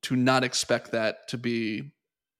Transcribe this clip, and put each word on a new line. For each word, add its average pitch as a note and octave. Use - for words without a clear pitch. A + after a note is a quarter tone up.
to B2+
not B2+
expect -
that A2
to B2+
be A#2